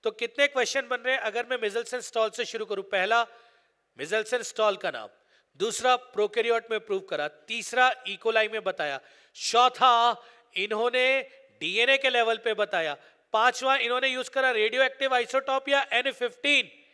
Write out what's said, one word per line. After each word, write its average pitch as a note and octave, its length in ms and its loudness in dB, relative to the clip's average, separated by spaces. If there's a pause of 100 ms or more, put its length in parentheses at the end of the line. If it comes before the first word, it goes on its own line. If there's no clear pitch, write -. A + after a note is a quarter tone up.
तो A3 60 0
कितने A#3 380 -2
क्वेश्चन C4 400 -2
बन B3 80 -2
रहे B3 180 -2
हैं? B3+ 60 -2
अगर A3 260 -4
मैं B3 120 -4
Michelson, G#3 440 -4
Stahl A3 340 -2
से A#3 80 -4
शुरू A3 200 -8
करूं, G3 200 -6
पहला A3 420 0 (720)
Michelson, G#3+ 460 -4
Stahl G#3+ 380 0
का F3+ 80 -4
नाम, A2+ 180 -12 (520)
दूसरा A#3 360 2
प्रोकैरियोट A3+ 720 -2
में A3 100 -2
प्रूव G3+ 200 -4 (100)
करा, D3+ 180 -4
तीसरा A#3 640 0 (140)
E. G3 140 -8
coli A3 340 0
में A3 120 -6
बताया, D3+ 360 -4 (360)
चौथा A#3+ 840 4 (340)
इन्होंने A#3+ 640 0 (400)
डीएनए A3+ 380 2
के C4+ 120 2
लेवल A3+ 340 2
पे A3 100 0
बताया, F3+ 420 -2 (380)
पांचवा B3+ 420 2
इन्होंने B3+ 320 0
यूज़ B3+ 220 -6
करा C4 200 2
रेडियोएक्टिव B3+ 640 0
आइसोटोप C4+ 540 -2
या C#4 240 2
एन B3+ 200 0
फिफ्टीन B3 580 -2 (240)